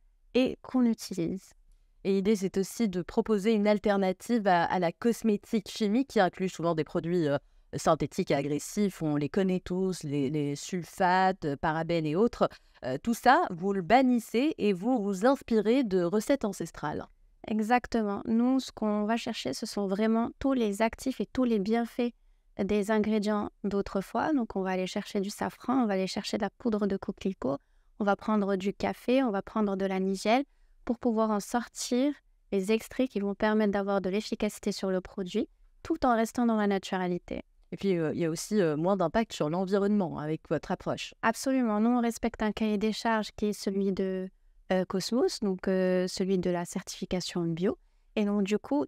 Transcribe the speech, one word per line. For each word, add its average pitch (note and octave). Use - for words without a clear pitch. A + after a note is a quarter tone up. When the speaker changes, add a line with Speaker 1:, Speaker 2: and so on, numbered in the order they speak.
Speaker 1:
et B3+
qu'on B3+
utilise. F#3
Speaker 2:
Et G3
l'idée, G3
c'est F#3+
aussi G3
de F3+
proposer G#3+
une G#3
alternative G3+
à, F3
à -
la E3+
cosmétique A3
chimique A3
qui A3
inclut F#3
souvent E3
des D#3
produits, E3+
euh, C#3+
synthétiques D#3+
et D3+
agressifs. D3
On D3+
les D3
connaît F#3
tous, F#3
les, C#3+
les C#3+
sulfates, F#3
euh, C#3+
parabènes E3
et D3+
autres. G#3
Euh, C3
tout A#3
ça, D4
vous F#3
le G3
bannissez B3
et G3+
vous A3
vous G3
inspirez A#3+
de F#3
recettes G#3+
ancestrales. E3
Speaker 1:
Exactement. G#3+
Nous, B3
ce -
qu'on G#3
va A3+
chercher, A#3
ce -
sont G3+
vraiment A3
tous C4+
les A3+
actifs A#3
et G3+
tous B3+
les A3+
bienfaits A#3
des G3+
ingrédients G#3+
d'autrefois. G3+
Donc, A#3
on F#3+
va F#3
aller F#3
chercher G3+
du G3
safran, A#3+
on -
va G3+
aller F#3+
chercher -
de G#3
la G3
poudre G#3+
de G3
coquelicot, B3
on A3
va G3
prendre G3+
du F#3+
café, A#3+
on A#3+
va G3
prendre G3+
de G3
la F#3+
nigelle G#3
pour A#3+
pouvoir A3
en G#3
sortir B3
les G3
extraits B3+
qui G3
vont G3+
permettre G#3+
d'avoir G3
de F#3
l'efficacité G#3
sur F#3+
le F#3
produit G3
tout D#4+
en B3
restant A3+
dans A3+
la G#3
naturalité. F#3
Speaker 2:
Et F3
puis, F#3+
euh, D#3
il B2+
y E3+
a D#3+
aussi, G#3
euh, D#3
moins F3+
d'impact F#3
sur D3+
l'environnement F#3+
avec D#3
votre D#3
approche. -
Speaker 1:
Absolument. A3+
Nous, A3+
on B3
respecte A3+
un G#3
cahier G#3+
des G#3+
charges A3
qui G#3+
est G#3
celui G3
de, F#3
euh, F#3
Cosmos, A#3
donc, F#3+
euh, F#3
celui F#3+
de F3+
la F3
certification -
bio. E3
Et G#3+
donc, G3+
du G3+
coup, C#4